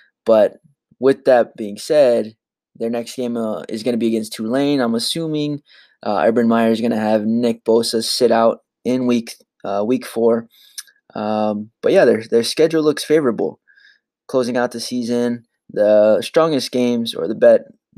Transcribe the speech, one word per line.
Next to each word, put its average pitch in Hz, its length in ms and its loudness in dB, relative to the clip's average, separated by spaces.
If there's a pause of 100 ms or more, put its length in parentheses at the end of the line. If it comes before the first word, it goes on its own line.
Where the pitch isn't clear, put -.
(280)
But 117 300 4 (420)
with 135 260 0
that 120 320 4
being 104 180 -10
said, 120 600 0 (400)
their 113 160 -6
next 117 240 -8
game, 120 200 -6
uh, 110 320 -4
is 110 140 -8
gonna 127 160 -2
be 113 120 0
against 110 240 -4
Tulane. 135 460 -2
I'm 117 140 0
assuming, 147 680 -6 (400)
uh, 104 200 -2
Urban 113 240 2
Meyer 113 220 2
is 113 100 0
gonna 113 200 -2
have 107 260 0
Nick 117 380 -2
Bosa 113 400 0
sit 117 280 0
out 113 280 2 (260)
in 127 220 -2
week, 117 300 -2 (280)
uh, 101 220 -2
week 123 180 -2
four. 117 440 0 (680)
Um, 107 560 -4 (100)
but 131 120 0
yeah, 180 120 6
their, 110 240 2
their 117 140 2
schedule 160 400 0
looks 147 200 0
favorable. 123 560 -2 (680)
Closing 123 280 -2
out 123 140 0
the 120 100 -12
season, 120 680 -4 (240)
the 107 500 4
strongest 160 500 0
games 120 440 -2
or - 120 -6
the 110 60 -4
bet-, 113 380 4 (260)